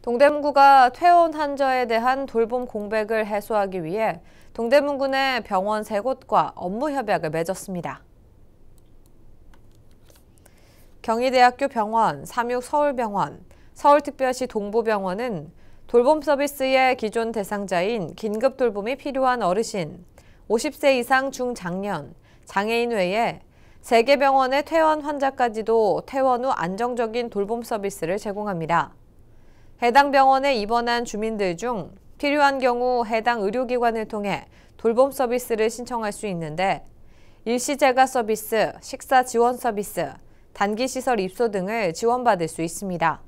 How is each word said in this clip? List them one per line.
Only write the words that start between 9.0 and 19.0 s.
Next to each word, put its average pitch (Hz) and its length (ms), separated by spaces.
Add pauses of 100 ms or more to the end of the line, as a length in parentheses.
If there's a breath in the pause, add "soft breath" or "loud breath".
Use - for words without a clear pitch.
경희대학교 247 640
병원, 208 560
삼육 240 380
서울병원, 240 840 (300 soft breath)
서울특별시 269 720
동부병원은 208 1040 (340 soft breath)
돌봄 277 360
서비스의 262 720
기존 226 340
대상자인 196 840
긴급 220 420
돌봄이 226 400
필요한 254 460